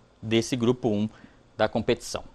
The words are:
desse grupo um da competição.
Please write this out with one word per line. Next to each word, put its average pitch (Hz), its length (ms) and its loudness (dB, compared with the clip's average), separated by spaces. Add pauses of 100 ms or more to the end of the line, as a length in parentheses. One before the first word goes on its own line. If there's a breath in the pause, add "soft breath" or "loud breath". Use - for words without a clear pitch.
(220)
desse 110 340 2
grupo 123 340 2
um 107 200 0 (460 loud breath)
da 107 140 2
competição. - 640 -2